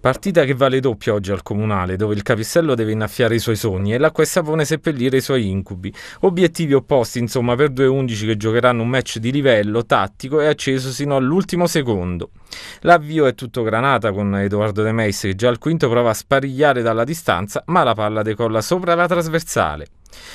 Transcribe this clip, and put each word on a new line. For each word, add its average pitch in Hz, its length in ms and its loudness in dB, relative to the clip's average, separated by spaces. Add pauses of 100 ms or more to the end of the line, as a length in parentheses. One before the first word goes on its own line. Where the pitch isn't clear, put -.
Partita 160 380 2
che 135 80 0
vale 131 260 2
doppia 120 340 0
oggi 101 180 -2
al 92 120 -4
Comunale, 101 540 -2
dove 104 160 0
il 101 80 -2
Capistrello 127 540 0
deve 110 180 0
innaffiare 110 420 0
i 113 40 2
suoi 110 180 -2
sogni 101 360 -2
e 120 40 0
l'Acqua 156 260 2
e - 20 4
Sapone 156 380 -2
seppellire 135 540 0
i 131 40 4
suoi 127 280 0
incubi. 95 440 -6 (280)
Obiettivi 170 520 2
opposti, 123 460 2
insomma, 120 380 0
per 143 140 2
due 131 160 2
undici 127 380 0
che 110 120 0
giocheranno 113 460 2
un 117 40 -2
match 123 300 -2
di 117 160 -2
livello 113 520 2
tattico 131 540 -2
e 147 80 2
acceso 135 440 -2
sino 139 260 -2
all'ultimo 175 500 0
secondo. 98 600 -2 (540)
L'avvio 156 420 4
è 127 100 2
tutto 120 280 -6
granata 110 500 0
con 101 200 -2
Edoardo 101 480 0
De 110 120 0
Meis 110 260 -2
che 95 160 -2
già 120 140 2
al 120 100 -2
quinto 156 300 0
prova 117 220 2
a - 20 0
sparigliare 135 680 0
dalla 113 220 2
distanza, 120 600 -4
ma 170 180 2
la 120 100 2
palla 107 280 -2
decolla 110 400 -2
sopra 175 340 0
la 175 120 0
trasversale. 160 800 -2 (480)